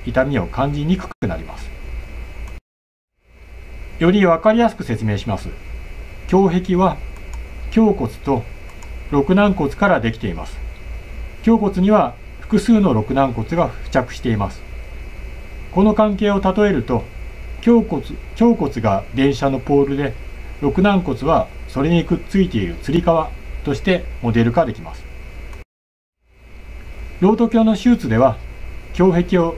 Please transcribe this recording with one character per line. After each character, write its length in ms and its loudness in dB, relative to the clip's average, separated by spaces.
痛 200 2
み 140 -2
を 80 -2
感 260 -2
じ 100 -4
に 140 2
く 100 -8
く 200 -6
な 100 -4
り 60 -10
ま 140 -14
す。 120 -10
よ 80 6
り 160 6
分 180 4
か 80 6
り 80 4
や 100 6
す 60 -12
く 80 -8
説 220 -2
明 120 2
し 120 -6
ま 80 0
す。 120 -8
胸 300 4
壁 140 0
は 220 2
胸 180 6
骨 220 -4
と 280 -2
肋 240 4
軟 180 4
骨 220 0
か 120 2
ら 120 4
で 120 0
き 80 -8
て 80 -4
い 60 -4
ま 140 -8
す。 100 -10
胸 140 6
骨 220 0
に 100 6
は 240 4
複 200 2
数 200 6
の 120 6
肋 220 0
軟 200 4
骨 220 -4
が 140 2
付 80 -8
着 220 0
し 60 -12
て 100 -2
い 80 2
ま 120 -2
す。 120 -14
こ 120 4
の 100 6
関 220 4
係 160 2
を 100 2
例 280 4
え 40 2
る 80 0
と、 220 -2
胸 200 6
骨、 200 -4
胸 160 6
骨 260 -2
が 220 2
電 220 4
車 160 0
の 80 -2
ポ 240 4
ー 20 2
ル 120 -2
で、 160 -2
肋 200 2
軟 200 4
骨 260 -4
は 200 2
そ 160 -4
れ 60 2
に 140 4
く 120 0
っ 120 -2
つ 120 0
い 100 4
て 80 -2
い 80 0
る 160 -6
つ 100 -6
り 100 2
革 280 2
と 100 -2
し 80 -4
て 240 0
モ 80 0
デ 120 4
ル 80 2
化 140 4
で 80 -6
き 80 -12
ま 140 -12
す。 80 -16
ロ 140 6
ー 20 2
ト 140 2
鏡 200 4
の 60 2
手 80 -8
術 260 4
で 80 2
は、 200 4
胸 260 4
壁 140 2
を 200 2